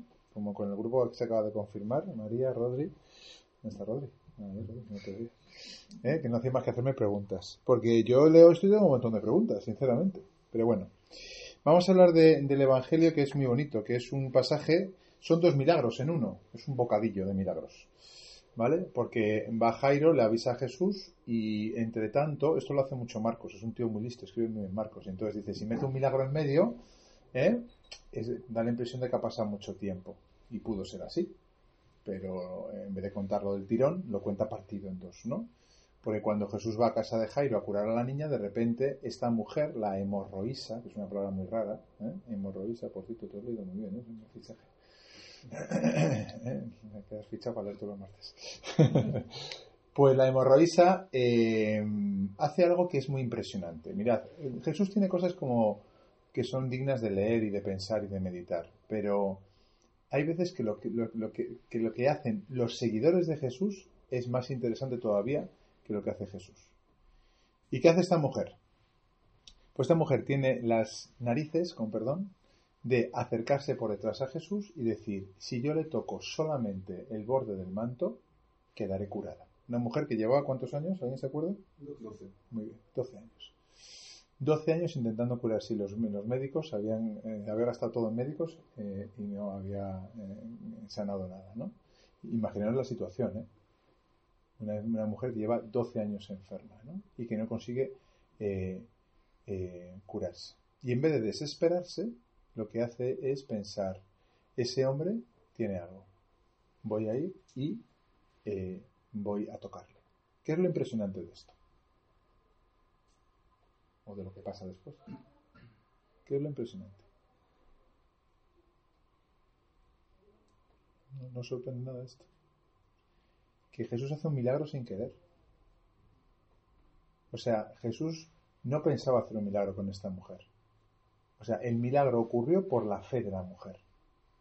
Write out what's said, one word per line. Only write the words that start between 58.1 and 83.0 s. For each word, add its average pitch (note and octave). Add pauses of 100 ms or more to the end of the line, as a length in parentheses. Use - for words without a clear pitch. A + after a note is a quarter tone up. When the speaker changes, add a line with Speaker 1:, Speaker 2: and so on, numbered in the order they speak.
Speaker 1:
meditar, F2+ (180)
pero G2+ (720)
hay C#3+
veces E3
que -
lo G#2+
que, -
lo, A2+
lo A2
que, A#2+ (100)
que A#2
lo A2+
que B2
hacen A#2
los A#2+
seguidores C3+
de D#3
Jesús D#3+ (240)
es B2
más B2
interesante B2
todavía A2+ (380)
que -
lo G2+
que F#2+
hace G2+
Jesús. - (1000)
¿Y C3
qué E3+
hace E3+
esta F3+
mujer? B2+ (1200)
Pues C3
esta E3+
mujer C#3+
tiene C3
las A2+
narices, D3+
con A2
perdón, C3 (520)
de A#2+
acercarse B2
por G#2+
detrás G#2+
a C3+
Jesús G3+
y B2+
decir: G#2
"Si -
yo D3
le D#3+
toco G#2+
solamente G#2
el G#2+
borde A#2
del F#2
manto, B2 (560)
quedaré G2
curada". - (240)
Una A#2+
mujer A#2+
que B2
llevaba, B2
¿cuántos C3
años? E3+
¿Alguien C3
se C3+
acuerda? D#3 (460)
Speaker 2:
Doce. G2+ (240)
Speaker 1:
Muy A2
bien, - (180)
doce A2+